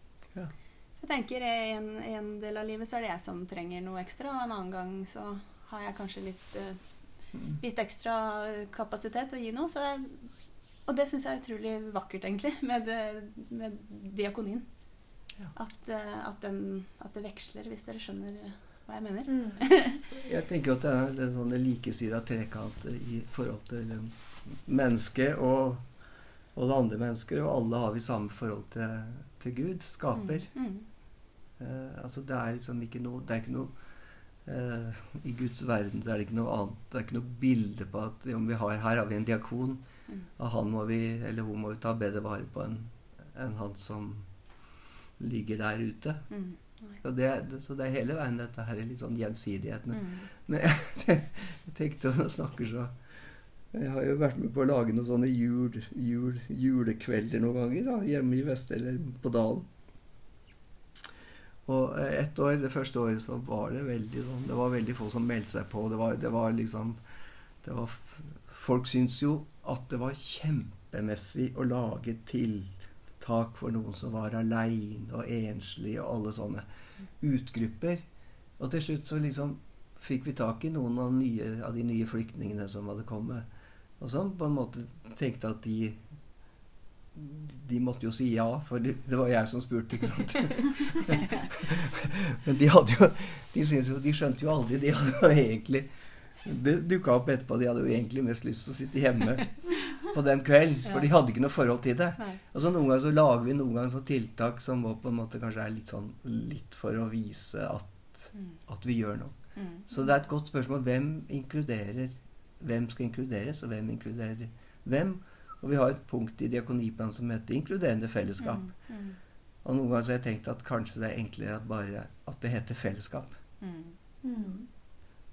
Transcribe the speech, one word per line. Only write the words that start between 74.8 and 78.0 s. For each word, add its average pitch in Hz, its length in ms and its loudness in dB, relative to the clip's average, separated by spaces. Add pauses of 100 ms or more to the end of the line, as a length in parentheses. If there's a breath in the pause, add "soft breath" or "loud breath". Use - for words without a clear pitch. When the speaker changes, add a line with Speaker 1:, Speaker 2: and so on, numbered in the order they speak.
Speaker 1:
og 117 160 -6
enslig 107 720 -4
og 120 80 -4
alle 107 240 0
sånne 104 300 -4 (580 loud breath)
utgrupper. 131 800 0 (560 soft breath)